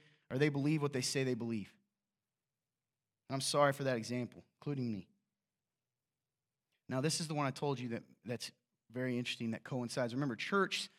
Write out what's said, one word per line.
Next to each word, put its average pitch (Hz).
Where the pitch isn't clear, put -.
or 127
they 151
believe 143
what 143
they 127
say 135
they 127
believe. 113
And 135
I'm 135
sorry 143
for 139
that 127
example, 113
including 135
me. 95
Now, 160
this 156
is 156
the 156
one 147
I 131
told 139
you 123
that, 117
that's 117
very 127
interesting, 117
that -
coincides. 123
Remember, 131
church -